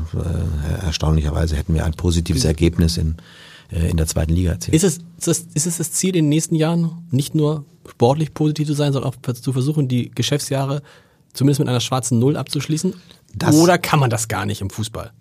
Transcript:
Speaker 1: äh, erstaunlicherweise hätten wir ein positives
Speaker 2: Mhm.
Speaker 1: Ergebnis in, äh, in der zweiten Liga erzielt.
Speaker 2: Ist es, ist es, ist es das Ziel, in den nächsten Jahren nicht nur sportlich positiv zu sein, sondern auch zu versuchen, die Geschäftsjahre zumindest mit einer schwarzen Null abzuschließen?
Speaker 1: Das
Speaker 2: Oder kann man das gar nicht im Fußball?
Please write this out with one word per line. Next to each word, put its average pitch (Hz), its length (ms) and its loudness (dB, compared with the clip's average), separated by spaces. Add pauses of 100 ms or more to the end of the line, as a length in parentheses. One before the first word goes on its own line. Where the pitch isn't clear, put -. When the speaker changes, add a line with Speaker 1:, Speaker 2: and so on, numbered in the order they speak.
(140)
Speaker 1:
äh, 85 720 -4
erstaunlicherweise 78 720 0
hätten 78 180 -2
wir 78 100 2
ein 80 100 -2
positives 82 500 0
Speaker 2:
Mhm. 80 40 2
Speaker 1:
Ergebnis 82 480 2
in, 80 200 -2 (560)
äh, 85 180 0
in 85 60 0
der 80 100 2
zweiten 80 260 0
Liga 87 200 2
erzielt. - 240 -2
Speaker 2:
Ist 160 80 2
es, 185 140 0 (200)
ist - 100 -8
es, 160 260 -2
ist 151 120 -2
es 170 120 -4
das 165 120 -6
Ziel, 190 240 -2
in 160 120 2
den - 20 4
nächsten 156 260 0
Jahren 165 380 0 (180)
nicht 135 240 -2
nur 151 300 0 (260)
sportlich 143 420 2
positiv 151 360 0
zu 151 60 -2
sein, 143 180 0
sondern 127 200 -2
auch - 220 -6
zu 131 180 -4
versuchen, 135 360 0
die 123 260 -2
Geschäftsjahre 143 680 -2 (520)
zumindest 139 240 2
mit 139 100 0
einer 123 120 0
schwarzen 123 400 0
Null 139 160 2
abzuschließen? 156 580 -4 (400)
Speaker 1:
Das 147 220 4
Speaker 2:
Oder 170 200 8
kann 170 220 2
man 131 100 4
das 107 200 -2
gar 98 180 -2
nicht 104 140 -4
im 98 100 -6
Fußball? 95 400 -8 (100)